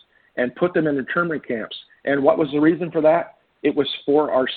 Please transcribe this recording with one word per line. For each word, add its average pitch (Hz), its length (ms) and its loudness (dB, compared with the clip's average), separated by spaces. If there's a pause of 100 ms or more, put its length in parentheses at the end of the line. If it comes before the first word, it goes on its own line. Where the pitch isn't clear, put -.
(360)
and 123 200 -2
put 175 180 0
them 160 120 0
in 143 120 -2
internment 160 480 -4
camps. 110 300 -8 (280)
And 139 180 0
what 156 160 4
was 160 140 0
the 147 80 0
reason 165 300 2
for 160 120 -2
that? 160 340 2 (260)
It 143 120 0
was 135 140 0 (180)
for 143 260 2
our 131 140 2 (100)